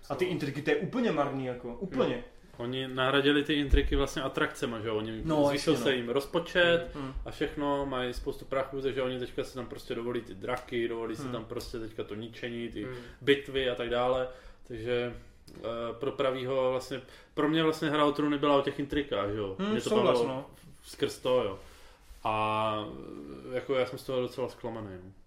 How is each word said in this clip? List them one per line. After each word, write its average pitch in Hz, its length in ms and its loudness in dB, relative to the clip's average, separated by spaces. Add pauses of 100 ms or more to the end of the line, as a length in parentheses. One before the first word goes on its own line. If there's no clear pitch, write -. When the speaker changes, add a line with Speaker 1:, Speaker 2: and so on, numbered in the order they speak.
(100)
Speaker 1:
A 143 40 -2
ty 185 100 2
Speaker 2:
Co? 180 60 -2
Speaker 1:
intriky, 147 320 -4
to 160 80 0
je 147 60 6
úplně 202 360 0
marný, 135 340 0
jako, 120 280 -6
úplně. 131 400 0
Speaker 2:
Hmm. 117 100 -8 (320)
Speaker 3:
Oni 131 320 -4
nahradili 139 560 6
ty 156 100 0
intriky 143 420 4
vlastně 139 260 2
atrakcema, 131 580 -2
že 107 80 -4
jo? 110 80 0
Oni 110 280 -2
Speaker 1:
No, 151 240 6
Speaker 3:
zvýšil 143 240 2
Speaker 1:
jasně, 123 120 2
Speaker 3:
se 143 60 4
Speaker 1:
no. 131 60 4
Speaker 3:
jim 120 120 -2
rozpočet 170 840 2
Speaker 1:
Hmm, 143 100 -6
hmm. 131 100 -8 (120)
Speaker 3:
a 143 40 -8
všechno, 143 560 0
mají 127 280 -2
spoustu - 300 -6
prachu, 135 360 -2
takže 131 220 0
oni 127 160 -2
teďka 123 260 -4
si - 100 -12
tam 120 120 -8
prostě - 280 -8
dovolí 117 260 -2
ty 104 140 -12
draky, 117 540 -2
dovolí 117 280 -4
si 143 60 -8
Speaker 1:
Hmm. 127 100 -6
Speaker 3:
tam 113 120 -4
prostě 117 340 -8
teďka 110 260 -8
to - 100 -10
ničení, 117 540 -8
ty 104 160 -6
Speaker 2:
Hmm. 127 100 -8 (260)
Speaker 3:
bitvy 135 500 2
a 123 40 0
tak 123 160 -4
dále. 127 380 2 (400)
Takže, 120 460 -2 (420)
eh, - 40 -16 (320)
pro 135 200 -4
pravýho 131 580 2
vlastně, 127 300 -2 (340)
pro 147 140 4
mě 160 140 4
vlastně 156 280 2
Hra 147 140 6
o 147 80 6
trůny 147 260 2
byla 147 180 6
o 139 60 6
těch 139 160 -2
intrikách, 139 520 0
že 104 80 -2
jo? 98 200 -2
Speaker 1:
Hmm, 196 120 0
Speaker 3:
Mě 220 100 0
to - 100 -2
Speaker 1:
souhlas, 214 140 4 (140)
Speaker 3:
bavilo 120 160 2
Speaker 1:
no. - 120 -8 (380)
Speaker 3:
skrz - 340 -4
to, 127 260 2
jo. 98 140 -4 (680)
A, 107 600 2 (680)
eh, - 20 -8
jako 127 200 -2
já 127 120 4
jsem 127 120 -10
z - 60 -14
toho 131 160 0
docela 123 280 -4
zklamaný, 113 400 -8 (160)
no. 95 60 -16 (160)